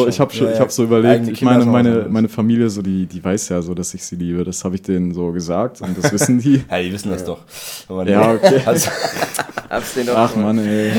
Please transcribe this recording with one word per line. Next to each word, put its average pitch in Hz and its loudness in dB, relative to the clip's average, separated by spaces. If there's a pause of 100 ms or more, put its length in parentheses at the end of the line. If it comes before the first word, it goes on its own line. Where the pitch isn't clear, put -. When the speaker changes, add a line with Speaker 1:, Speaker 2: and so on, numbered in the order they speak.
Speaker 1:
schon. 120 2
Speaker 2:
ich - 0
hab 131 2
schon, 117 0
Speaker 3:
Ja, 113 0
Speaker 2:
ich 113 0
Speaker 3:
ja. 139 6
Speaker 2:
hab - -2
so 123 0
überlegt, 113 4
Speaker 3:
Eigene 117 0
Speaker 2:
ich 110 -8
Speaker 3:
Kinder 127 4
Speaker 2:
meine, 123 6
Speaker 3:
zu 117 4
Speaker 2:
meine, 120 4
Speaker 3:
Hause 113 2
haben. - -6
Speaker 2:
meine 110 2
Familie, 117 2
so, 101 -6
die, 95 -2
die 85 -10
weiß 95 -2
ja 90 -2
so, 85 -6
dass 87 -8
ich 92 -14
sie - -12
liebe. 87 -4
Das 90 -8
hab 92 -4
ich 95 -6
denen 90 -2
so 87 -4
gesagt 87 -4
und 92 -6
das 90 0
wissen 123 2
die. 135 2
Speaker 3:
<laughs> - -16
Ja, 90 -2
die 90 -4
wissen 101 -6
das 90 -6
Speaker 1:
Ja. 87 -10
Speaker 3:
doch. 85 -8 (500)
Aber 92 -6
Speaker 2:
Ja, 107 4
Speaker 3:
nee. - 2
Speaker 2:
okay. 131 4
Speaker 3:
Hast - 0
Speaker 1:
<laughs> - -6
Hab's 117 -6
denen 123 -2
doch 123 0
Speaker 2:
Ach, 117 4
Speaker 1:
schon 107 0
Speaker 2:
Mann, 107 2
ey. 107 0